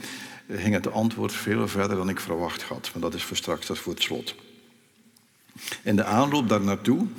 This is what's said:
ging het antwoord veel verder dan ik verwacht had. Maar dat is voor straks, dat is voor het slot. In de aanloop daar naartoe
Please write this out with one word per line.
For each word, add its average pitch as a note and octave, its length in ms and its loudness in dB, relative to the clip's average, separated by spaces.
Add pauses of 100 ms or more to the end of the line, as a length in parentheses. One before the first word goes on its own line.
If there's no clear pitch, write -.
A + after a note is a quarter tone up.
(480)
ging G#2 260 2
het F2 180 0
antwoord A2 400 2
veel G#2+ 360 0
verder G2 280 2
dan F#2 120 2
ik F#2 120 0
verwacht E2+ 420 -2
had. - 300 -8
Maar E2+ 100 -6
dat - 120 -2
is - 80 -4
voor - 140 -6
straks, E2 300 -2
dat F2 100 -2
is - 60 -10
voor F2 100 -4
het - 100 -4
slot. - 320 -2 (1500)
In G#2 140 2
de - 80 2
aanloop C3+ 440 4
daar G#2 120 4
naartoe G2+ 460 2 (120)